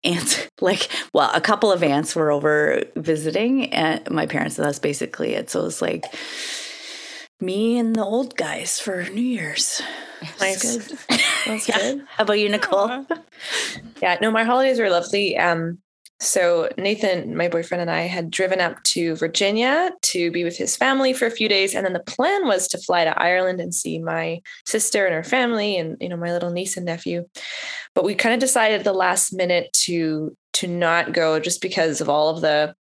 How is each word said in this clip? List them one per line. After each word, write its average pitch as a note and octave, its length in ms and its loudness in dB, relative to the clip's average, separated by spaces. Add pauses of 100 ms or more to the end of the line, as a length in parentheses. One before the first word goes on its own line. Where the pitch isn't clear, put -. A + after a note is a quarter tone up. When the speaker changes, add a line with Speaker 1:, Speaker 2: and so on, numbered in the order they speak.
Speaker 1:
aunts. - 360 0 (140)
<laughs> - 80 -18
Like, F#3+ 280 2 (260)
well, C#3 180 4
a D#3+ 80 2
couple G#3 320 2
of F3 120 2
aunts D3 320 2
were D#3 160 2
over D3+ 500 2 (140)
visiting, D#3+ 760 0
and - 380 0
my D#3 160 0
parents, D3+ 320 -4
and D3 80 0
that's C#3+ 140 -2
basically - 540 -4
it. - 160 -6
So - 100 -2
it - 40 -2
was, E3 160 -6
like, - 240 -4 (1400)
me G#3+ 380 0
and A3+ 180 2
the A3 80 0
old A#3+ 320 -2
guys E3 440 -4
for F3+ 240 -4
New G3 180 -4
Year's. G#3 580 -2 (600)
Speaker 2:
Nice. G3 360 0
Speaker 1:
It's G#3+ 120 -8
good. - 320 -2 (260)
Speaker 2:
That's A3 220 -2
Speaker 1:
<laughs> - 0 -
Yeah. G#3+ 100 6
Speaker 2:
good. C4+ 260 0 (120)
Speaker 1:
How G#3+ 80 4
about G#3 140 4
you, G#3 120 4
Nicole? G3+ 400 2
Speaker 3:
Aw. C4+ 160 -6 (960)
Speaker 2:
Yeah, F3+ 180 2
no, A3 100 4
my A3 140 4
holidays B3+ 340 4
were G#3+ 120 2
lovely. F3 480 2
Um, E3+ 400 2 (400)
so F3 580 2
Nathan, F#3+ 580 0
my E3+ 140 0
boyfriend, E3+ 320 -2
and E3+ 100 -2
I E3 120 0
had F3 280 -4
driven F#3 300 0
up E3+ 220 -2
to E3 340 0
Virginia A3 720 2 (120)
to E3+ 280 0
be F3 140 -2
with E3+ 140 -4
his - 180 -2
family C4 380 2
for B3+ 100 0
a A3+ 60 2
few A3 180 -2
days. G3 260 2
And F#3+ 120 -2
then F#3 80 -2
the F3 60 -2
plan F4+ 460 0
was F#3+ 220 2
to F3+ 100 -4
fly F3 260 2
to - 140 2
Ireland F#3 400 2
and F3 160 -6
see E3 240 -4
my E3 440 -4 (240)
sister G#3+ 400 0
and E3+ 80 2
her D#3+ 100 -2
family A3 540 0
and, E3 200 -4
you F3+ 120 -6
know, F3 80 -6
my E3+ 140 -4
little F3 180 -2
niece F3+ 260 -4
and F3+ 80 -6
nephew. E3+ 400 -4 (680)
But F#3 100 4
we G3+ 100 2
kinda A3+ 220 2
decided A3+ 440 4
at - 40 -10
the G3+ 80 2
last F#3 400 2
minute F3 400 0 (120)
to, D#3 520 -2 (160)
to - 140 -2
not E3+ 480 2
go D#3+ 260 2
just E3+ 220 -4
because E3 400 0
of D3 80 0
all D3+ 180 4
of E3 140 -2
the D3+ 380 2